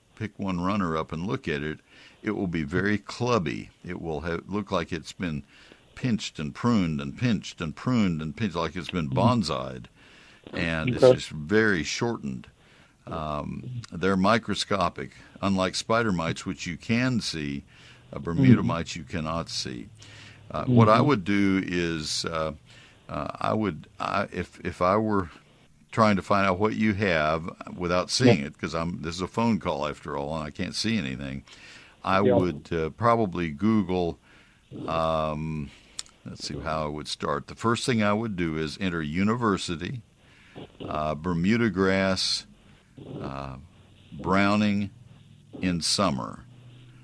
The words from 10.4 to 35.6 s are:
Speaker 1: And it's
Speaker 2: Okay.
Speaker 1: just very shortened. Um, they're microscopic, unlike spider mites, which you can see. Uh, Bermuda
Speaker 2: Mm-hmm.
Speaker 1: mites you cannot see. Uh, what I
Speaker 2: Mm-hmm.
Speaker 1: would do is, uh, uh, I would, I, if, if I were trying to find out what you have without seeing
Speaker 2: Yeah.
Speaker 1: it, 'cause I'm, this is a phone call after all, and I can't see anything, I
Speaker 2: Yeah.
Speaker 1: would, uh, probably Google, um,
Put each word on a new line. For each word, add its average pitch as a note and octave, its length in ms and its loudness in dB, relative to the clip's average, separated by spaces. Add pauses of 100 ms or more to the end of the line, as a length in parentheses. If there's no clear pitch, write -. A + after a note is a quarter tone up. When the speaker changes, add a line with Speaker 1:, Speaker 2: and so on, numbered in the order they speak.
Speaker 1:
And E2 420 -2
it's - 80 4
Speaker 2:
Okay. B2+ 120 10
Speaker 1:
just D2+ 140 -6
very F#2 540 2
shortened. C#2+ 640 -4 (600)
Um, D#2 760 -6 (100)
they're F#2 240 2
microscopic, F#2+ 960 0 (300)
unlike F#2 340 0
spider A2+ 380 0
mites, E2 320 -2
which F#2 200 -6
you E2 120 -6
can A#2+ 420 0
see. D2 440 -4 (500)
Uh, C#2+ 60 -10
Bermuda G2+ 400 6
Speaker 2:
Mm-hmm. F#2 80 0
Speaker 1:
mites E2 280 -4
you E2 80 -10
cannot D#2+ 460 -6
see. A#1+ 380 -8 (640)
Uh, - 160 -4
what A#2+ 220 8
I A2 120 8
Speaker 2:
Mm-hmm. - 80 4
Speaker 1:
would B2 180 4
do G2 400 4
is, E2+ 600 -2
uh, D#2+ 280 -2 (560)
uh, D2+ 180 -6 (140)
I - 120 0
would, G#2 340 -2 (120)
I, - 320 -2
if, - 320 -8
if F2 180 -6
I F#2 140 4
were G#2 340 2 (640)
trying G#2+ 240 6
to F2+ 60 0
find G2 260 2
out F2+ 100 2
what G#2+ 180 2
you G#2+ 180 4
have E2 560 2 (260)
without F2 340 0
seeing A#2+ 300 6
Speaker 2:
Yeah. C#2 60 -6
Speaker 1:
it, D2+ 120 -12
'cause D#2+ 160 -4
I'm, E2 280 -2
this D#2+ 140 -6
is F2+ 60 -8
a F2 60 -2
phone A2+ 320 0
call D2+ 280 -2
after D2 280 -8
all, C#2+ 220 -4
and D#2 80 -6
I D2 60 -10
can't - 220 -8
see A2 240 0
anything, C2+ 460 -6 (640)
I F#2+ 160 2
Speaker 2:
Yeah. A#2+ 140 4
Speaker 1:
would, F2 380 0
uh, D#2+ 180 0
probably G2+ 600 2
Google, F2+ 680 0 (680)
um, D#2 800 -2 (560)